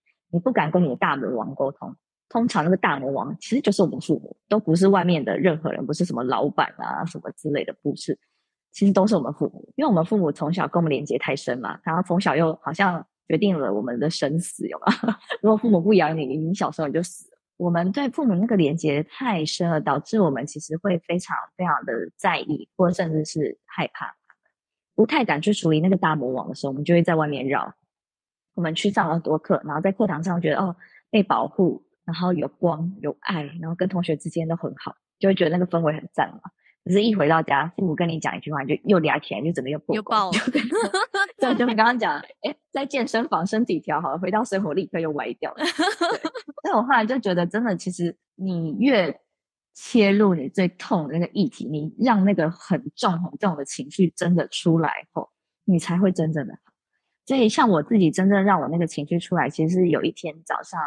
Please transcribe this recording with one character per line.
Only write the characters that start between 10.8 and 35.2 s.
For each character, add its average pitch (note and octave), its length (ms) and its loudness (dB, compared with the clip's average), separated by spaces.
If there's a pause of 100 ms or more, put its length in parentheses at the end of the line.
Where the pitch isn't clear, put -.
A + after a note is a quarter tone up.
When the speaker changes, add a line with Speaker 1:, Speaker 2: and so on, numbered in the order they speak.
Speaker 1:
我 - 20 2
们 D#3+ 60 2
连 C#3 160 -2
接 C3 120 -2
太 - 160 -4
深 C3+ 260 -4
嘛， - 220 -8
然 E3 140 -4
后 F3+ 80 0
从 F3+ 160 0
小 F3+ 160 0
又 D#3+ 260 2
好 D3 120 -6
像 F3+ 320 0 (240)
决 D#3+ 80 2
定 F#3+ 200 2
了 A#2+ 160 -2
我 G#2 80 0
们 A#2+ 160 -4
的 C#3 120 0
生 D#3 280 -2
死， - 300 -6
有 - 120 -10
吗？ - 60 -16 (300)
<laughs> - 260 -10
如 G#3 80 4
果 A3 60 6
父 A#3 140 0
母 F#3+ 100 6
不 F#3+ 140 4
养 D#3+ 240 4
你， D3+ 80 -4
你 D#3 280 -2
小 F3 160 -2
时 - 120 -6
候 D3 80 -2
你 C3 40 -4
就 D#3+ 80 0
死 - 300 -12
了。 - 60 -20 (180)
我 F3 140 -2
们 E3+ 240 2
对 C#4 160 -2
父 C#4+ 160 -2
母 G3+ 100 4
那 F#3+ 100 2
个 A#3 120 2
连 D#3 180 4
接 D3+ 280 0
太 G3+ 420 -4
深 E3+ 240 -2
了， D#3 100 2
导 D3 180 0
致 A3 220 -2
我 F3+ 100 4
们 C3+ 160 -2
其 - 140 -12
实 D#3 160 -8
会 F3+ 240 -2
非 E3+ 180 -2
常 E3+ 200 -6 (180)
非 F#3 80 -6
常 E3 100 0 (120)
的 B2 80 -4 (240)
在 F3 200 0
意， - 380 -6
或 F3+ 160 4
甚 E3+ 220 -2
至 D#3 100 0
是 D3+ 420 -4
害 - 280 -4
怕， - 200 -12 (800)
不 G#3+ 120 4
太 D4 180 2
敢 D#3 180 0
去 G3+ 120 2
处 E3+ 180 0
理 D#3 80 4
那 F3+ 100 2
个 F#3+ 60 4
大 E3 220 2
魔 C3 160 -4
王 A#2 160 -6
的 - 40 -8
时 - 140 -8
候， C#3 40 -4
我 C3+ 40 -6
们 C#3+ 80 -6
就 E3+ 100 2
会 E3+ 80 6
在 E3 140 2
外 D#3 100 2
面 C3+ 220 -4
绕。 C3 260 -4 (800)
我 F#3 80 -4
们 D#3+ 120 -2
去 G3+ 160 0
上 G3 180 0
了 D3+ 60 0
很 E3 80 0
多 D#3 160 0
课， D#3+ 260 0
然 D3 120 -6
后 D#3 40 -2
在 F#3+ 120 2
课 G3+ 160 0
堂 D#3+ 160 -4
上 E3+ 180 -2
觉 D#3 80 0
得， D3 80 0
哦， F3+ 180 -2 (360)
被 G#3+ 100 6
保 A#2 260 0
护， F3 320 0 (240)
然 E3+ 120 -8
后 F3+ 180 0
有 C#3 140 -2
光、 E3 440 -2 (100)
有 D3 180 -4
爱， E3 240 -4 (180)
然 D#3+ 80 -6
后 F3 60 -4
跟 F#3 120 0
同 F3+ 160 -2
学 D#3+ 140 -2
之 E3 140 -10
间 E3 160 -4
都 E3 80 -2
很 - 220 -6
好， - 180 -14 (240)
就 F#3+ 100 4